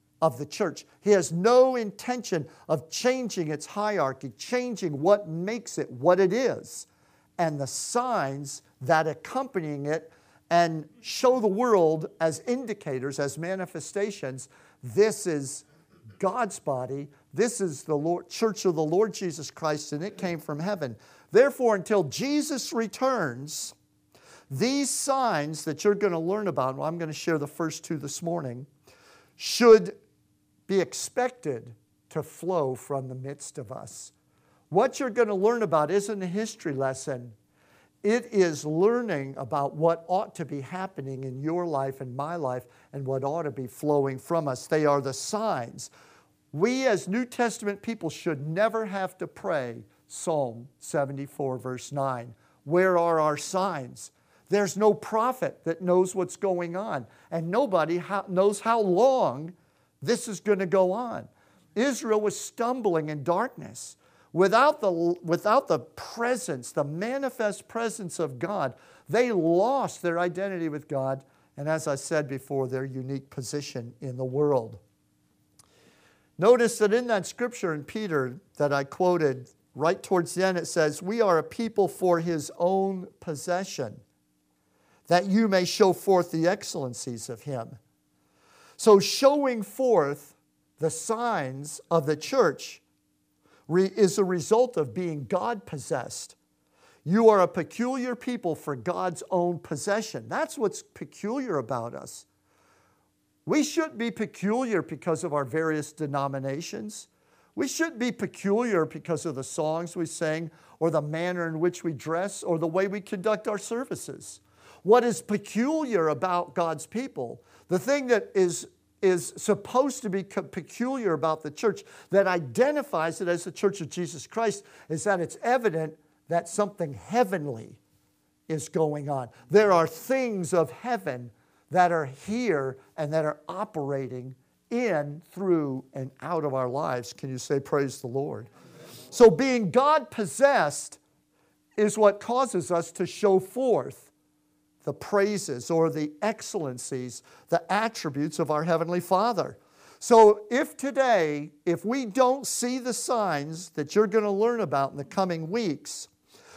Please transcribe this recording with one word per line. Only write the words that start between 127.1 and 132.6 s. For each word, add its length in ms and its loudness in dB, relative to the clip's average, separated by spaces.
is 200 -4
going 400 0
on. 200 -4
There 220 8
are 140 8
things 640 -2
of 180 4
heaven 600 -6
that 200 6
are 160 0
here 720 -2